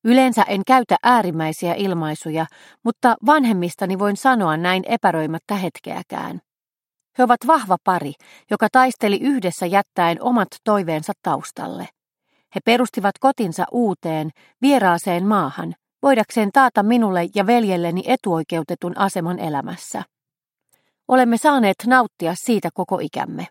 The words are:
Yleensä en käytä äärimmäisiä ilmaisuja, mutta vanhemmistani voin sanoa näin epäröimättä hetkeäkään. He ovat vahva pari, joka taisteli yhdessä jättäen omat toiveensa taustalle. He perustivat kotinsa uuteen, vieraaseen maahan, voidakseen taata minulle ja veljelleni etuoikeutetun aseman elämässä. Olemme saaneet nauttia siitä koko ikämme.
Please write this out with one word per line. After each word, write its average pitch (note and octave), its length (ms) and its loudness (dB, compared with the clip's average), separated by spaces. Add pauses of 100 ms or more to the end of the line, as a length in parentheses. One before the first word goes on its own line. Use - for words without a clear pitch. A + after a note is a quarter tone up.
Yleensä A#3+ 400 4
en G3 240 -2
käytä B3+ 360 4
äärimmäisiä E3+ 720 0
ilmaisuja, D#3+ 720 -4 (380)
mutta A#3 320 0 (100)
vanhemmistani G3 760 0
voin G3+ 180 0
sanoa G3+ 400 0
näin F3+ 300 0
epäröimättä E3 680 -2
hetkeäkään. - 840 -8 (760)
He B3+ 60 2
ovat A#3+ 240 2
vahva A3 360 2
pari, D3+ 300 -2 (380)
joka G#3+ 200 0
taisteli A#3+ 500 2
yhdessä F#3 440 -2
jättäen E3+ 560 0
omat A#3+ 260 0 (160)
toiveensa F3+ 580 -2
taustalle. - 680 -6 (680)
He G3 100 -4
perustivat A3+ 540 0
kotinsa G3+ 520 0
uuteen, E3 600 -2 (300)
vieraaseen F#3+ 680 2
maahan, F3 480 -2 (280)
voidakseen A3 500 2
taata B3 300 4
minulle G3+ 520 2
ja G3+ 120 0
veljelleni F#3+ 580 0
etuoikeutetun F3 920 -4
aseman F3+ 420 -2
elämässä. E3 640 -8 (1040)
Olemme B3 300 2
saaneet B3 480 2
nauttia A3+ 500 0
siitä G3+ 380 -2
koko F3+ 280 -4
ikämme. D3+ 500 -8